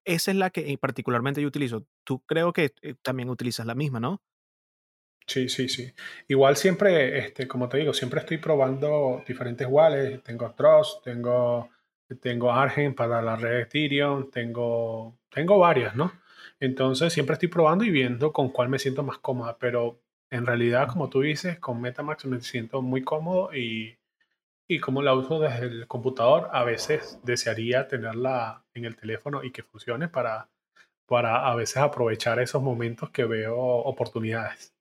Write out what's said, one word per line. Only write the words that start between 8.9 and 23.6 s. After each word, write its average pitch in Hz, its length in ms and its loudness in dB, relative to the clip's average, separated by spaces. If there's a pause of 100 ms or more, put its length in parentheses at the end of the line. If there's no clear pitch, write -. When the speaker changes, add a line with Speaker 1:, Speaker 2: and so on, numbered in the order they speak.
Speaker 2:
diferentes 123 420 -6
wallets. 139 540 4
Tengo 117 280 -8
Trust, - 520 6
tengo, 120 640 0 (520)
tengo 120 300 0
Argent 139 440 2
para 117 260 0
la 113 140 -2
red 117 260 -2
Ethereum, 143 680 0
tengo, 117 880 -4 (120)
tengo 175 280 4
varias, 127 380 6
¿no? 160 160 0 (480)
Entonces 131 540 2
siempre 156 200 0
estoy 165 160 0
probando 170 340 6
y 233 60 2
viendo 127 440 2
con 135 160 0
cuál 123 200 0
me 135 80 0
siento 135 240 -4
más 135 160 -8
cómoda, 123 400 -6
pero 120 420 -2 (300)
en 123 160 -4
realidad, 120 420 2
como 135 220 -2
tú 135 120 0
dices, 151 380 -2
con 120 220 -6
Metamask 147 440 -8
me 127 160 -4
siento 123 420 -6
muy 131 180 -2
cómodo 165 540 -2
y, 113 420 -6 (720)